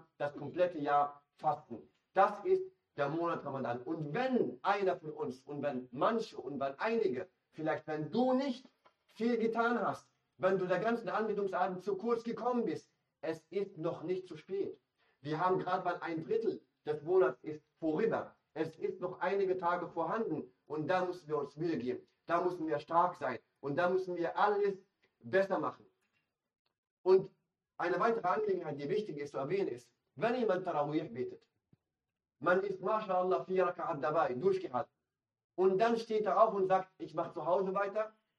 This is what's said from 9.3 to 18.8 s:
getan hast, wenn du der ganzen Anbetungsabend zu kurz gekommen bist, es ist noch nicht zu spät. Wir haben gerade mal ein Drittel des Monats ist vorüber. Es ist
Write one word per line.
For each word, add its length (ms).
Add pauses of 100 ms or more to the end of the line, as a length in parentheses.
getan 480
hast, 220 (300)
wenn 200
du 100
der 120
ganzen 300
Anbetungsabend 720
zu 140
kurz 260
gekommen 400
bist, 260 (320)
es 280
ist 280
noch 260
nicht 240
zu 100
spät. 420 (420)
Wir 220
haben 160
gerade 240
mal 160
ein 240
Drittel 380 (240)
des 160
Monats 420
ist 220 (120)
vorüber. 560 (200)
Es 240
ist 240